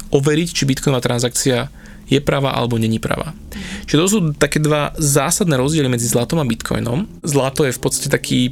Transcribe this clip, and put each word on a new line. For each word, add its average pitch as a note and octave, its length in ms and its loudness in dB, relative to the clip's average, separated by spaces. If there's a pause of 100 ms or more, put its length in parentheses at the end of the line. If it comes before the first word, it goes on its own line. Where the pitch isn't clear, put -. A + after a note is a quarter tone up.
(100)
overiť, D3+ 400 2
či - 140 -4
bitcoinová C3+ 360 2
transakcia B2 680 0 (340)
je C3+ 140 2
pravá C#3+ 340 0
alebo A#2+ 240 0
není A2+ 220 2
pravá. - 360 -4 (480)
Čiže - 160 2
to E3+ 80 4
sú G#3 120 2 (140)
také D3+ 260 0
dva D3 360 0
zásadné D3+ 600 2
rozdiely C#3+ 320 2
medzi A#2+ 200 0
zlatom A#2+ 320 0
a D#3 60 2
bitcoinom. A#2 640 -2 (140)
Zlato C3+ 420 0
je C3+ 80 2
v A#2 100 -6
podstate - 280 -2
taký - 300 0 (140)